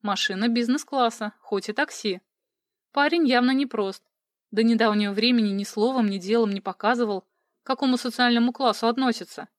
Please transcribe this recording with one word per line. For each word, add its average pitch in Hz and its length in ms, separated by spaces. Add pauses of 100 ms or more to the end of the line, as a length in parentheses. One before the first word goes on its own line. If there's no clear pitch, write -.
Машина 202 460
бизнес-класса, 233 920
хоть - 280
и 214 40
такси. 220 480 (720)
Парень 302 360
явно 247 240
непрост. 220 520 (460)
До 220 140
недавнего 214 500
времени 220 360
ни 196 140
словом, 226 440
ни 196 100
делом 202 380
не 190 60
показывал, 208 600
к - 460
какому 254 300
социальному 240 540
классу 240 360
относится. 240 600 (120)